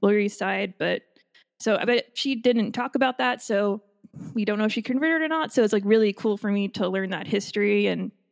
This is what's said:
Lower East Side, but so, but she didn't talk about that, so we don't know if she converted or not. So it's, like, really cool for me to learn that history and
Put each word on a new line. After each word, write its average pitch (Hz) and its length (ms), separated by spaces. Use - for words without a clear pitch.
Lower 208 160
East 208 220
Side, 196 400
but 175 240
so, 214 260
but 240 200
she 269 180
didn't 233 380
talk - 240
about 254 240
that, 247 200
so 208 440
we 214 120
don't 208 120
know 214 80
if 220 80
she 233 80
converted 311 400
or 320 60
not. 320 260
So 240 100
it's, 208 100
like, 202 120
really 214 260
cool 208 260
for 208 140
me 202 180
to 196 200
learn 190 220
that 165 160
history 208 580
and 185 260